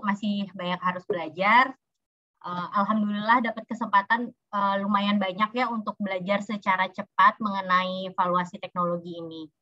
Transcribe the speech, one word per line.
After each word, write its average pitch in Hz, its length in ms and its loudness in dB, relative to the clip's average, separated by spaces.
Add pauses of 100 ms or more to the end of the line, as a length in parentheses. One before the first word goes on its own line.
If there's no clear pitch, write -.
masih 202 480 -2
banyak 180 240 -4
harus 180 320 -2
belajar. 196 640 2 (720)
Eh, 175 220 -6 (100)
alhamdulillah 208 640 2
dapat 226 240 -6
kesempatan, 226 640 0
eh, 196 540 -2
lumayan 202 340 2
banyak 196 400 0
ya 247 140 2
untuk 214 260 -6
belajar 196 480 -2
secara 190 480 0
cepat 202 480 2
mengenai 185 720 0
valuasi 180 480 0
teknologi 175 560 -4
ini. 160 320 -12 (120)